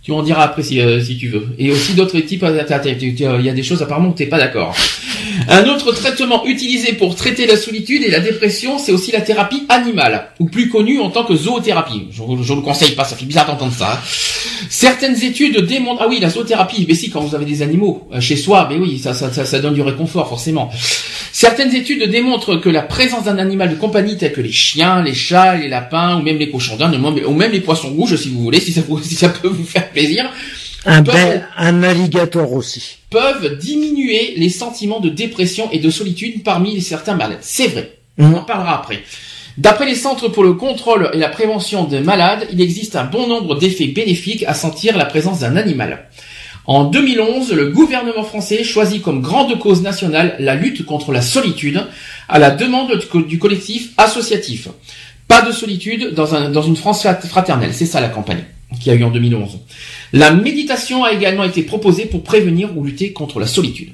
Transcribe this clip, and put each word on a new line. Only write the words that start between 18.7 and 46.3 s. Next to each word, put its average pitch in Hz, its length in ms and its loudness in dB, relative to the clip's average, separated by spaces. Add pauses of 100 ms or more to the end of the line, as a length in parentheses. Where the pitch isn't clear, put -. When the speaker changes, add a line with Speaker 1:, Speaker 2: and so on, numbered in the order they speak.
Speaker 1:
oui, 165 200 -2
ça, 123 160 -6
ça, 127 180 -4
ça, 131 140 -4
ça 139 140 -2
donne 147 160 0
du 143 60 0
réconfort, 143 460 -2
forcément. 120 440 -4 (600)
Certaines 240 440 4
études 247 340 -2
démontrent 233 460 0
que 170 140 2
la 156 120 4
présence 240 440 -2
d'un 202 120 0
animal 190 320 0
de 156 60 -2
compagnie 202 420 0
tel - 160 -2
que 131 80 -4
les 117 100 -4
chiens, 175 520 2
les 139 100 0
chats, 180 420 4
les 151 120 -2
lapins, 160 500 0
ou 156 60 0
même 156 160 0
les 151 100 -2
cochons 120 280 -4
d'Inde, 156 180 2
ou 139 160 0
même, 143 160 -2
ou 139 60 2
même 202 180 2
les 196 100 2
poissons 160 280 -2
rouges, 175 260 0
si 139 140 -2
vous 123 120 -2
voulez, 120 180 2
si 175 120 -4
ça 165 160 2
vous, 151 120 -2
<laughs> - 40 -8
si 165 100 -6
ça 170 160 4
peut 170 200 -4
vous 170 160 -2
faire - 260 -4
plaisir, 160 340 0 (600)
Speaker 2:
Un 156 180 6
Speaker 1:
peuvent 156 100 2
Speaker 2:
bel, 175 340 2 (100)
un 175 260 2
alligator 170 680 2
aussi. - 440 -8 (140)
Speaker 1:
peuvent 220 480 0
diminuer 269 800 -2
les 165 120 4
sentiments 220 500 -6
de 175 100 0
dépression 208 600 -4
et 160 80 -2
de 151 120 2
solitude 208 520 -6
parmi 196 380 0
certains 175 340 -6
malades. 110 260 -4
C'est - 260 -2
vrai. - 300 -8 (200)
Speaker 2:
Mm. 151 160 8
Speaker 1:
On 170 40 2
en 175 60 -6
parlera 180 360 -2
après. - 240 -10 (540)
D'après 214 300 4
les 254 80 0
Centres 240 340 -2
pour 196 140 4
le 180 100 6
contrôle 180 600 0
et 160 40 0
la 156 120 0
prévention 208 560 -2
des 139 140 -2
malades, 190 540 2
il 180 80 2
existe 175 340 -2
un 123 100 -2
bon 240 220 -2
nombre 196 300 -2
d'effets 175 300 0
bénéfiques 202 600 -2
à 151 60 -2
sentir 196 440 -2
la 151 80 2
présence 170 340 -2
d'un 127 160 0
animal. 135 500 -2 (600)